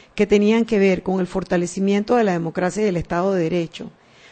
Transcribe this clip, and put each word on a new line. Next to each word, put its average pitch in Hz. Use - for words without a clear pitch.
que 208
tenían 208
que 226
ver 190
con 190
el 180
fortalecimiento 190
de 233
la 196
democracia 175
y 214
el 180
Estado 175
de 180
Derecho, 165